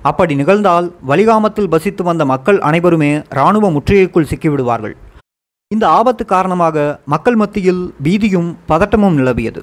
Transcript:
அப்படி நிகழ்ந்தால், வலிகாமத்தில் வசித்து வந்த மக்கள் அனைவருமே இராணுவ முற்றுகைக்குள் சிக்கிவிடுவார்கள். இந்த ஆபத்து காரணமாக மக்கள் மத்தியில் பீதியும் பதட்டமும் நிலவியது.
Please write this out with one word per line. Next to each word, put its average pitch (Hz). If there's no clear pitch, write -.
அப்படி 151
நிகழ்ந்தால், 175
வலிகாமத்தில் 214
வசித்து 175
வந்த 165
மக்கள் 135
அனைவருமே 151
இராணுவ 190
முற்றுகைக்குள் 175
சிக்கிவிடுவார்கள். 120
இந்த 214
ஆபத்து 226
காரணமாக 170
மக்கள் 165
மத்தியில் 185
பீதியும் 180
பதட்டமும் 196
நிலவியது. 123